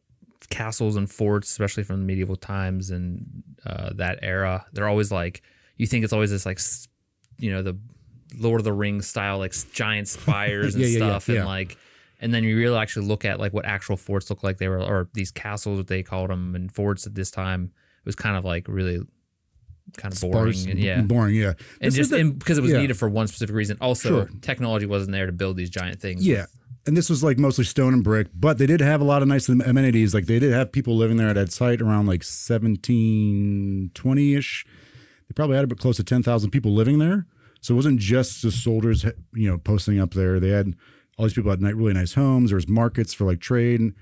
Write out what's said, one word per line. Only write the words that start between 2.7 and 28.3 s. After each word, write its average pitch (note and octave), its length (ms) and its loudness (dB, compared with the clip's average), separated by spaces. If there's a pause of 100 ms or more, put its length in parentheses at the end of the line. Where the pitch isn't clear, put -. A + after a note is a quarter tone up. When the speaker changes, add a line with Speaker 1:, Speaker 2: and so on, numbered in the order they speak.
Speaker 1:
and, F2+ 540 -8 (220)
uh, - 280 -8
that F#2 280 -4
era, F#2 520 -2
they're G#2 140 -2
always, G#2 220 0
like, F2 320 -4 (360)
you A2+ 100 -2
think A#2 160 0
it's G#2+ 80 -2
always G#2+ 180 0
this, G2 160 -4
like, F#2 120 -6
s-, - 320 -4 (480)
you A#2 120 -4
know, F#2+ 120 -2
the F#2+ 160 -4 (600)
Lord A2+ 220 0
of G#2+ 60 -2
the G#2+ 80 0
Rings G2+ 340 -2
style, G2 300 -4
like, F#2+ 140 -6
s-, - 200 -6
giant G#2+ 380 -4
spires G#2 640 -2
Speaker 2:
<laughs> - 0 -
Speaker 1:
and B2+ 80 0
Speaker 2:
Yeah, B2 60 2
yeah, A#2 80 2
yeah, A2 80 2
Speaker 1:
stuff, G2+ 240 -2
and A#2+ 80 2
Speaker 2:
yeah. F#2+ 80 -2
Speaker 1:
like, F#2+ 320 -6 (420)
and A#2 140 -2
then A2+ 100 0
you A2 140 2
really A#2+ 180 2
actually G#2+ 320 -2
look G#2 160 -2
at, G2 160 -2
like, G2 140 -4
what G#2 120 -4
actual G2+ 300 -4
forts G2 340 -6
look G2 140 -8
like. F#2+ 140 -2
They F#2 100 -4
were, F#2 140 -2
or F#2 320 -2
these F#2+ 180 -6
castles, G#2 460 -6
what F#2+ 100 -4
they F#2+ 160 -4
called F#2 260 -6
'em, F2+ 240 -4
and F2+ 160 -6
forts G2+ 380 -4
at G2+ 80 -12
this F#2+ 160 -6
time. F#2 400 -4 (280)
It - 60 -16
was G2+ 100 -6
kind G#2 200 -2
of, F#2 80 -2
like, F2 240 -4
really F#2 320 -2 (960)
kind G2 160 -12
of F#2 60 -6
Speaker 2:
Sparse, F#2+ 460 0
Speaker 1:
boring, F#2 60 -4
and, G2 100 -2
yeah. G2 220 0
Speaker 2:
boring, A2 320 2
yeah. G#2 200 2 (260)
Speaker 1:
And - 80 -2
Speaker 2:
This C3 80 0
Speaker 1:
just C3+ 40 2
Speaker 2:
is D4+ 100 2
the D4+ 80 2
Speaker 1:
in, D#3 160 4
because D3 240 0
it C#3+ 40 2
was A#2+ 100 4
Speaker 2:
yeah. C3+ 100 4
Speaker 1:
needed C3 160 0
for A2+ 120 0
one G#2+ 180 0
specific G#2 280 -6
reason. G#2 240 -2
Also, B2+ 300 0
Speaker 2:
Sure. B2+ 200 2 (120)
Speaker 1:
technology A2+ 440 -2
wasn't G2 280 -2
there F#2+ 140 -2
to F#2 40 -4
build F#2 240 -2
these F2+ 140 -6
giant F#2 320 -8
things. F#2 260 -2
Speaker 2:
Yeah. G#2+ 200 0 (400)
And D3 100 2
this E3+ 120 2
was, D3 140 0
like, C#3+ 140 4
mostly C3+ 260 2
stone C3 300 2
and B2 100 4
brick, G#2+ 300 2